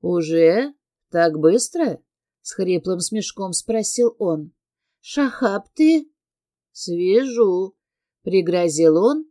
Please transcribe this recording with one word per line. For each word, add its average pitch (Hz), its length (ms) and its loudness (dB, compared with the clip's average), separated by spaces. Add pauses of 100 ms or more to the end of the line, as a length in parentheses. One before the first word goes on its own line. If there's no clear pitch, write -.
«Уже? 170 720 0 (360)
Так 170 280 0
быстро?» 208 640 0 (400)
с - 100 -16
хриплым 180 480 -4
смешком 196 520 -8
спросил 226 640 -2
он. 160 340 -4 (480)
«Шахаб, 240 760 -4
ты?» 311 360 2 (600)
«Свяжу», 190 1040 0 (460)
пригрозил 170 760 2
он 294 320 0